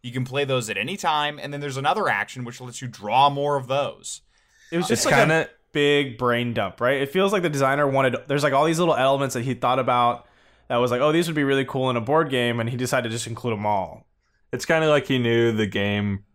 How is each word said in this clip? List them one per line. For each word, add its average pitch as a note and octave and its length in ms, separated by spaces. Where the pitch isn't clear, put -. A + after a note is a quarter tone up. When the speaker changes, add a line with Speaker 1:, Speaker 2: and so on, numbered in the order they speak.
Speaker 1:
You B2 100
can B2+ 120
play C#3 200
those B2+ 260
at G2+ 60
any C3+ 200
time, D3+ 460
and C#3+ 100
then C#3+ 80
there's C#3+ 160
another D#3+ 320
action A2 360
which A#2+ 160
lets B2 200
you B2+ 80
draw A#2+ 420
more C#3+ 260
of C3 100
those. - 540
Speaker 2:
It E3 60
was F3+ 100
Speaker 1:
Uh, - 20
Speaker 2:
just A3 120
Speaker 3:
It's - 60
Speaker 2:
like, - 80
a - 40
Speaker 3:
kinda D#3+ 300
Speaker 2:
big C#3+ 460
brain A#2+ 360
dump, G2+ 260
right? C3 220
It C#3 80
feels G3 220
like G3+ 100
the E3+ 80
designer C#3 360
wanted, C3 300
there's, C#3 140
like, D3 100
all C#3 120
these D#3+ 140
little E3+ 180
elements C3+ 380
that A#2+ 100
he C3 100
thought B2+ 240
about A#2+ 480
that B2 80
was A#2+ 140
like, B2 100
"Oh, D3+ 120
these E3 160
would E3 60
be D3 100
really C3+ 200
cool C3 260
in A#2+ 60
a A#2 40
board C#3+ 300
game," A#2+ 300
and A2+ 100
he B2+ 60
decided B2 320
to A2 60
just A#2 120
include A2+ 280
'em G#2 120
all. F#2+ 400
Speaker 3:
It's B2+ 140
kinda D#3+ 220
like D3 180
he C3 120
knew A#2 340
the G#2+ 140
game G2+ 580